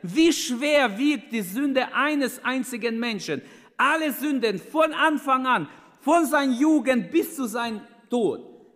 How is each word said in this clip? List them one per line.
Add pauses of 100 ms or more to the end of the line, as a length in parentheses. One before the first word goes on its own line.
Wie
schwer
wiegt
die
Sünde
eines
einzigen
Menschen. (340)
Alle
Sünden
von
Anfang
an, (320)
von
seiner
Jugend
bis
zu
seinem (280)
Tod. (320)